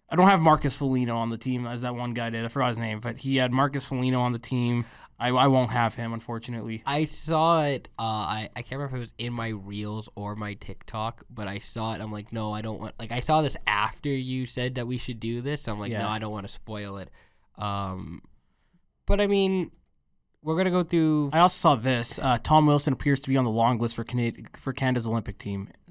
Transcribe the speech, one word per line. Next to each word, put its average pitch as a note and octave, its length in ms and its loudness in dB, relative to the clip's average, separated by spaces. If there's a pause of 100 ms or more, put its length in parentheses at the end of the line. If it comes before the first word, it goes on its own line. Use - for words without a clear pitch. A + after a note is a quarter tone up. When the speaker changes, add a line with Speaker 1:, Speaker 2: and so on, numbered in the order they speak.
Speaker 1:
I - 80 -6
don't F3+ 120 8
have G3 120 8
Marcus D#3 360 6
Foligno B2+ 420 0
on A#2 140 0
the A2+ 80 -4
team B2 260 -2
as A#2+ 160 -6
that B2 140 -4
one A#2+ 180 -4
guy A#2 160 -2
did. A2+ 160 -4
I - 40 -4
forgot B2+ 200 0
his A2+ 80 -2
name, A2 220 -4
but A#2 180 -8
he C3+ 200 0
had B2+ 140 4
Marcus C3+ 340 2
Foligno B2+ 360 0
on B2 120 2
the A#2 60 -4
team. A#2+ 460 0 (320)
I, A#2+ 100 -2
I B2+ 220 4
won't C3 200 4
have A#2 240 0
him, A#2 200 -6
unfortunately. A2+ 680 -8
Speaker 2:
I D3+ 220 0
saw D#3+ 560 2
it. C#3+ 260 -2 (120)
Uh, - 20 -6
I, G#2+ 540 -4
I A#2+ 80 -8
can't C3 160 -10
remember C3+ 160 -6
if - 20 -4
it B2 40 -6
was A2+ 180 -12
in A#2+ 140 -6
my A#2 160 -4
Reels G#2 640 -8
or G#2 200 -8
my G#2 200 -8
TikTok, - 760 -10
but G#2+ 180 -10
I G2+ 120 -8
saw A2 340 -6
it. F2 80 -10
I'm G#2+ 100 -10
like, G#2 220 -12
"No, A2 200 -4
I G#2+ 100 -6
don't A2 180 -8
want," - 180 -12
like, - 120 -10
I A#3+ 80 -4
saw D#3 240 4
this C#3 120 -2 (120)
after G#2+ 420 -2
you B2+ 380 -4
said B2+ 280 -4
that B2 120 -6
we B2 100 -4
should A#2+ 220 -8
do A#2 220 -4
this, C#3+ 200 -4
so A#2 120 -6
I'm G#2 60 -6
like, G#2 120 -4
Speaker 1:
Yeah. A2 100 -2
Speaker 2:
"No, G#2+ 80 -2
I G#2+ 80 -2
don't A2 160 -6
wanna G2 140 -8
spoil G2+ 500 -10
it." F#2+ 140 -14 (440)
Um, G2 680 -4 (800)
but G3+ 160 6
I G#3 60 4
mean, F#3+ 420 2 (720)
we're D#3 160 -2
gonna F#3 140 2
go F3+ 120 4
through D#3 500 2
Speaker 1:
I D#3 60 4
also F3+ 160 8
saw D#3 200 6
this. A#2+ 420 -2
Uh, B2 240 2
Tom D#3 240 6
Wilson D3 260 4
appears C#3 280 2
to - 100 -8
be C3+ 80 4
on C3 60 4
the A#2+ 80 2
long A#2 260 4
list A#2 200 0
for A#2 60 -2
Canad-, A#2 540 -4
for - 160 -6
Canada's B2+ 320 0
Olympic A2+ 320 -4
team. G2 320 -6 (220)